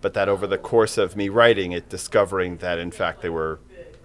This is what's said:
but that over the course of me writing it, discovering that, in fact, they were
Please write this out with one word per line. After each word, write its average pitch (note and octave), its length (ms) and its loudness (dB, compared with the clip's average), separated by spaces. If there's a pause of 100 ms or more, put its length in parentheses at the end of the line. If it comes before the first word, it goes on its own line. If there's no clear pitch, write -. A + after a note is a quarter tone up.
but F#2+ 140 -4
that G2 140 2
over G2 180 0
the F#2 120 0
course A2 400 2
of G2+ 180 0
me G2+ 120 -2
writing G2+ 440 4
it, F2 160 -6
discovering F#2 680 0
that, F2 200 -4
in F2 120 -6
fact, E2+ 320 -4
they F2 80 -4
were D#2+ 280 -4 (460)